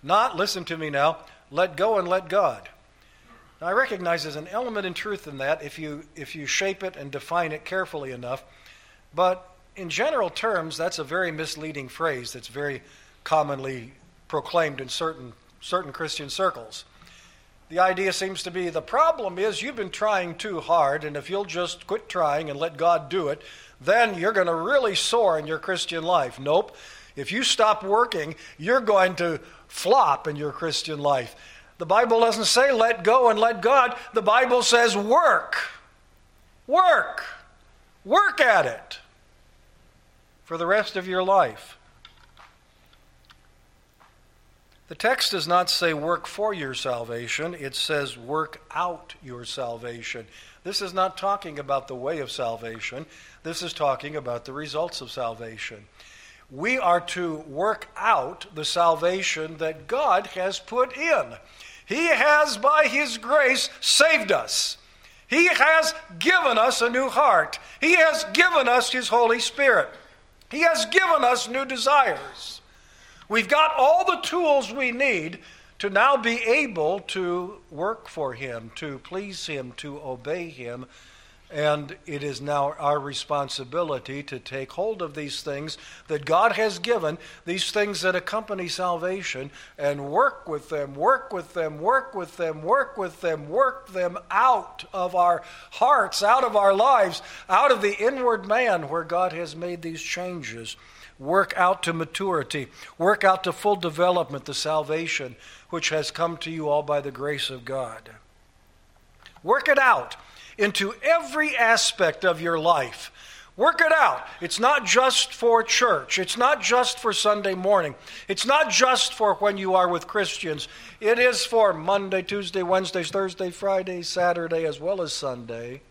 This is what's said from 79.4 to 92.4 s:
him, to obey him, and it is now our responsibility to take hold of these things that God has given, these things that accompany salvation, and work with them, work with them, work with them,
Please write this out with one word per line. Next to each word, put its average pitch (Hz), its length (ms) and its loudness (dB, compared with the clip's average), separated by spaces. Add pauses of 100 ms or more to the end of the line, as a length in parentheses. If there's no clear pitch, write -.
him, 131 300 -10
to 143 220 -14
obey 143 500 -10
him, 123 360 -14 (680)
and 147 440 -2 (120)
it 143 160 -8
is 135 180 -8
now 143 380 -2
our 147 200 2
responsibility 139 1200 -6
to 139 160 -12
take 135 320 -12
hold 196 320 -4
of 151 100 -10
these 143 300 -10
things 147 340 -8 (300)
that 147 180 -4
God 185 280 2
has 208 260 -2
given, 170 400 -2 (260)
these 180 260 -6
things 202 300 -2
that 180 140 0
accompany 196 520 -6
salvation, 175 840 -6 (260)
and 143 320 -2
work 220 400 0
with 151 200 -8
them, 139 260 -6
work 254 360 0
with 180 220 -10
them, 156 260 -6
work 254 360 0
with 175 220 -10
them, 156 260 -6